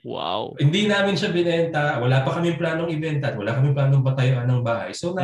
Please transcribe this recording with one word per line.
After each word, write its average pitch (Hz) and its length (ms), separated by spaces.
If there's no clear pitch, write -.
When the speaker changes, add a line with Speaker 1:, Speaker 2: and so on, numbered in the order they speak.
Speaker 1:
wow. 92 340
Speaker 2:
Hindi 185 320
namin 196 320
siya 175 160
binenta, 165 640
wala 127 240
pa 165 160
kaming 170 160
planong 165 400
ibenta, 143 400
at - 0
wala 110 240
kaming 139 160
planong 139 240
patayuan 127 480
ng 123 160
bahay. - 320
So, 175 160
Speaker 1:
Mm-hmm. 185 120